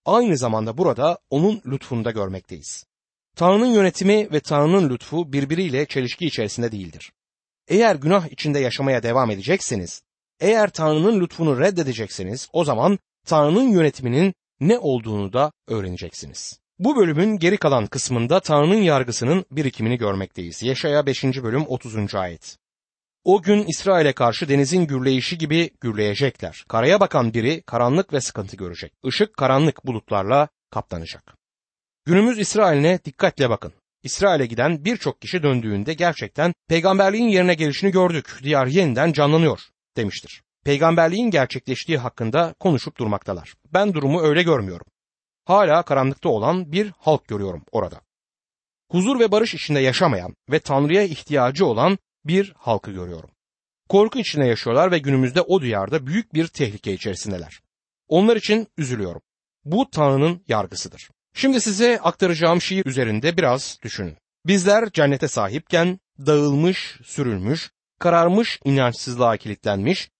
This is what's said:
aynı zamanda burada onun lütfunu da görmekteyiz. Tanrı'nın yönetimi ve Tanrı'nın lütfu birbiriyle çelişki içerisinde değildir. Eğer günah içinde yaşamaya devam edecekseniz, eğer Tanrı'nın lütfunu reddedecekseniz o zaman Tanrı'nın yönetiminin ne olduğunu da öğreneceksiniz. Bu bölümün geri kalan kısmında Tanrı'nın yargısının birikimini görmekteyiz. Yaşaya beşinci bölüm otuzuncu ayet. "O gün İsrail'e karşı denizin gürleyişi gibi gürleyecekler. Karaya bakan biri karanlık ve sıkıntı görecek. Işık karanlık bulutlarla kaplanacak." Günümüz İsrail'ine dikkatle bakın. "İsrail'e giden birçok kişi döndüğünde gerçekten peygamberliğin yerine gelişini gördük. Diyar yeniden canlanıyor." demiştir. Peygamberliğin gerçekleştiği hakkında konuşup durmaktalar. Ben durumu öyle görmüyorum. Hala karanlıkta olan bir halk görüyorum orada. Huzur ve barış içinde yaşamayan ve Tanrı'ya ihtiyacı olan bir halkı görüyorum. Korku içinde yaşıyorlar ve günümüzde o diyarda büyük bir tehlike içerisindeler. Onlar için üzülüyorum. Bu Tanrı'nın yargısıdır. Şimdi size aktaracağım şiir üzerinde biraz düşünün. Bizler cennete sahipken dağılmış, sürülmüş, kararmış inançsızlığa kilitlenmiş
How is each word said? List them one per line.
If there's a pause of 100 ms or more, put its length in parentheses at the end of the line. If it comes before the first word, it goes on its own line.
aynı
zamanda
burada (120)
onun
lütfunu
da
görmekteyiz. (520)
Tanrı'nın
yönetimi
ve
Tanrı'nın
lütfu
birbiriyle
çelişki
içerisinde
değildir. (560)
Eğer
günah
içinde
yaşamaya
devam
edecekseniz, (380)
eğer
Tanrı'nın
lütfunu
reddedecekseniz
o
zaman (260)
Tanrı'nın
yönetiminin (260)
ne
olduğunu
da (160)
öğreneceksiniz. (180)
Bu
bölümün
geri
kalan
kısmında
Tanrı'nın
yargısının
birikimini
görmekteyiz.
Yaşaya
beşinci
bölüm
otuzuncu
ayet. (680)
"O
gün
İsrail'e
karşı
denizin
gürleyişi
gibi (100)
gürleyecekler.
Karaya
bakan
biri
karanlık
ve
sıkıntı
görecek. (120)
Işık
karanlık
bulutlarla (220)
kaplanacak." (680)
Günümüz
İsrail'ine
dikkatle
bakın. (300)
"İsrail'e
giden
birçok
kişi
döndüğünde
gerçekten (140)
peygamberliğin
yerine
gelişini
gördük.
Diyar
yeniden
canlanıyor." (360)
demiştir. (220)
Peygamberliğin
gerçekleştiği
hakkında
konuşup
durmaktalar. (180)
Ben
durumu
öyle
görmüyorum. (580)
Hala
karanlıkta
olan
bir
halk
görüyorum
orada. (880)
Huzur
ve
barış
içinde
yaşamayan (160)
ve
Tanrı'ya
ihtiyacı
olan (260)
bir
halkı
görüyorum. (580)
Korku
içinde
yaşıyorlar
ve
günümüzde
o
diyarda
büyük
bir
tehlike
içerisindeler. (480)
Onlar
için (100)
üzülüyorum. (420)
Bu
Tanrı'nın
yargısıdır. (260)
Şimdi
size
aktaracağım
şiir
üzerinde
biraz
düşünün. (300)
Bizler
cennete
sahipken (260)
dağılmış,
sürülmüş, (280)
kararmış
inançsızlığa
kilitlenmiş